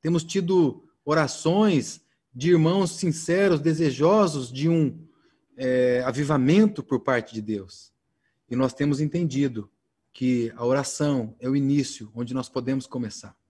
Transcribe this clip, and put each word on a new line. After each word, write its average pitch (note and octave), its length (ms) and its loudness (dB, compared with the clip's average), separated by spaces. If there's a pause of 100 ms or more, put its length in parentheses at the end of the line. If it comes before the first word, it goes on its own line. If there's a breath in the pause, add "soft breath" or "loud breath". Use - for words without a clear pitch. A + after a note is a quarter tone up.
Temos E3 220 0
tido F3 640 0 (160)
orações D#3+ 960 0 (320)
de C3 160 -2
irmãos F3 420 4
sinceros, F3+ 680 0
desejosos D3+ 920 2
de C#3 180 -2
um, D#3+ 380 0 (500 soft breath)
é, B2+ 480 2
avivamento D3 800 2
por C3 160 -2
parte A#2+ 340 -2
de A2 80 -8
Deus. G#2 500 -10 (580)
E A#2+ 60 -8
nós B2+ 180 0
temos C#3+ 260 -2
entendido C#3+ 720 -2 (400)
que A#2+ 440 -2
a A#2+ 80 -8
oração C3+ 760 -2
é B2 100 -6
o C3+ 60 -2
início C#3 580 -2
onde A#2+ 200 -8
nós C3 160 -6
podemos C3 360 -4
começar. G#2+ 500 -12 (140)